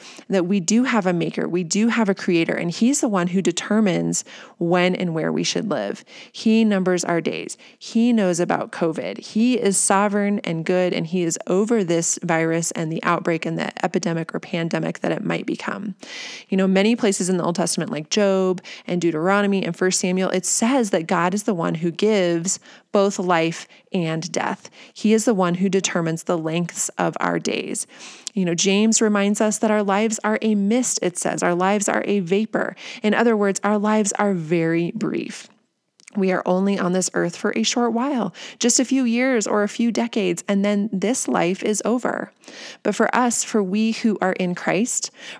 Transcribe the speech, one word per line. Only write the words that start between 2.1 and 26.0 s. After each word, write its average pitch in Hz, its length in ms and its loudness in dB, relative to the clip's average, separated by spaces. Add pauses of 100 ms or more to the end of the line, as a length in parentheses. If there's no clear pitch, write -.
creator, 170 400 0
and - 160 -2
he's 240 320 2
the 277 80 0
one 180 180 0
who 180 140 0
determines 175 800 0 (340)
when 180 360 2
and 175 200 -2
where 160 180 -2
we 165 120 0
should 170 260 -2
live. 110 340 -4 (280)
He 226 340 2
numbers 185 400 2
our 170 160 0
days. - 360 -6 (220)
He 233 340 2
knows 185 260 2
about 170 320 0
covid. 156 480 -4
He 240 380 0
is 196 200 2
sovereign 202 640 2
and 165 220 -4
good, 180 260 2
and 175 160 -2
he 180 160 0
is 165 240 -2
over 214 340 2
this 170 400 0
virus 165 500 0
and 160 200 -4
the 165 120 -6
outbreak 170 420 0
and 165 120 -4
the 160 140 -4 (140)
epidemic 170 500 -2
or 170 60 -4
pandemic 165 580 -4
that 165 140 -2
it - 100 -6
might - 220 -4
become. - 500 -6 (540)
You 196 80 0
know, 190 100 4
many 196 300 4
places 196 320 0
in 185 80 2
the 165 60 -2
Old 170 120 0
Testament, 170 340 -2
like 151 200 -6
Job 190 520 2 (240)
and 180 140 -2
Deuteronomy 185 640 2
and - 100 -2
First 185 280 0
Samuel, 185 300 0
it 185 140 -2
says 240 440 0
that 165 180 0
God 175 260 2
is 214 100 -2
the 220 100 0
one 170 220 -2
who 170 140 -2
gives 175 720 0 (320)
both 196 260 2
life 170 500 0 (260)
and 160 400 -2
death. - 360 -4 (240)
He 214 200 2
is 220 100 2
the 240 100 2
one 180 220 2
who 190 140 0
determines 170 540 -2